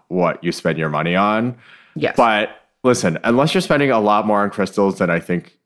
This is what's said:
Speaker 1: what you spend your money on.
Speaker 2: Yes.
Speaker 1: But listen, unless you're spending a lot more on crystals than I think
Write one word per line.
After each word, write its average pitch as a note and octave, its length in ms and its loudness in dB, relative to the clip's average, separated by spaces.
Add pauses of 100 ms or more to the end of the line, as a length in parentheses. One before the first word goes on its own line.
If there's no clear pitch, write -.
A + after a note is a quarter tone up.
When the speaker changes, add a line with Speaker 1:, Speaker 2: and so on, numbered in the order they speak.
Speaker 1:
what F2 340 -2
you E2+ 100 -4
spend D#2+ 260 -4
your D#2+ 100 -4
money D#2 260 -2
on. G#2+ 420 0 (400)
Speaker 2:
Yes. C#3+ 200 -4
Speaker 1:
But A2 340 2 (340)
listen, G#2+ 400 2
unless B2+ 280 2
you're F#3+ 80 0
spending C#3+ 300 0
a A#2 100 2
lot G#2 260 2
more G#2 160 2
on G2+ 80 -2
crystals G2 480 -2
than F2+ 120 0
I E2+ 100 0
think - 460 -6